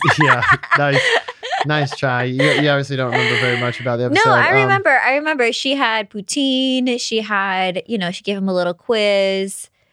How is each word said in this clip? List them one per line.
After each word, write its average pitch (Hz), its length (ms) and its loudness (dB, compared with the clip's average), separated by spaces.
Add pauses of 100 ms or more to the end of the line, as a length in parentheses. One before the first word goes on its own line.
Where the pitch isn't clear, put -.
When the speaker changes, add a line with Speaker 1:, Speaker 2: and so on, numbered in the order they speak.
Speaker 1:
<laughs> - 120 0
Yeah. - 240 2 (320)
Nice. - 260 2 (640)
Nice 147 320 -2
try. 123 260 0
You, 127 180 -2
you 147 280 2
obviously 139 260 0
don't 127 160 -2
remember - 300 0
very 123 180 0
much 120 220 -4
about 120 160 -2
the 120 60 0
Speaker 2:
No, 123 120 0
Speaker 1:
episode. 427 160 4
Speaker 2:
I - 200 4
Speaker 1:
Um, 392 40 2
Speaker 2:
remember. 392 360 2
I 262 240 2
remember 294 360 0
she 269 240 -2
had 220 340 0
poutine. 262 920 -2
She 220 180 -2
had, 190 680 -2
you 233 120 -4
know, 180 140 -2
she - 120 -10
gave 202 140 -4
him 190 100 -2
a 190 60 0
little 175 200 0
quiz. 196 960 0 (240)